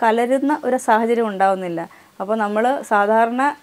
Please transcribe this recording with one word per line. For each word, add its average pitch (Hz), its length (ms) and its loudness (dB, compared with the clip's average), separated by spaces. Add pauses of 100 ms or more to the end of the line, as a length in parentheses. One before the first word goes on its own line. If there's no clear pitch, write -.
കലരുന്ന 247 600 0
ഒരു 247 140 0
സാഹചര്യം 233 500 0
ഉണ്ടാവുന്നില്ല. 185 640 -2 (320)
അപ്പോൾ 202 140 -4
നമ്മൾ 220 520 0
സാധാരണ 233 760 2